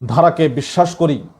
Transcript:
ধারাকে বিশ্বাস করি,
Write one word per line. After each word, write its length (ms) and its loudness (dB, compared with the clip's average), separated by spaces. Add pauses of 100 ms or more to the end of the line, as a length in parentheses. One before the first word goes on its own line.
ধারাকে 420 2
বিশ্বাস 460 -2
করি, 340 -2 (120)